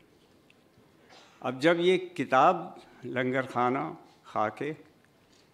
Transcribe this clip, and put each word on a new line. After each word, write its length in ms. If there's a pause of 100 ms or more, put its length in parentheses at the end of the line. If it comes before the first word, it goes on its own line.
(1400)
अब 180
जब 200
ये 180
किताब 840 (260)
लंगर 400
खाना 360 (440)
खाके 480 (800)